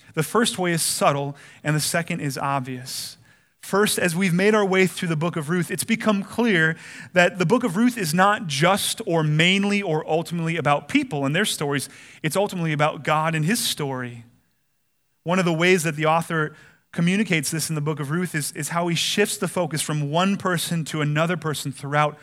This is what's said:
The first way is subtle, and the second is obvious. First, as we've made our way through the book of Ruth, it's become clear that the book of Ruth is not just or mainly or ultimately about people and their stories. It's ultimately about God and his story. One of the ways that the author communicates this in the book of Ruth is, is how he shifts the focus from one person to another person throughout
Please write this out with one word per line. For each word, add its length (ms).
The 80
first 380
way 100
is 100
subtle, 560
and 100
the 60
second 400
is 180
obvious. 760
First, 360
as 160
we've 180
made 220
our 100
way 220
through 220
the 80
book 180
of 140
Ruth, 240
it's 100
become 400
clear 540
that 220
the 100
book 180
of 120
Ruth 220
is 160
not 320
just 580
or 200
mainly 580
or 260
ultimately 480
about 320
people 380
and 80
their 100
stories. 440
It's 140
ultimately 360
about 300
God 320
and 100
his 140
story. 680
One 160
of 60
the 60
ways 300
that 140
the 100
author 480
communicates 580
this 200
in 40
the 60
book 200
of 100
Ruth 240
is, 180
is 160
how 180
he 80
shifts 440
the 100
focus 320
from 300
one 260
person 480
to 160
another 380
person 340
throughout 500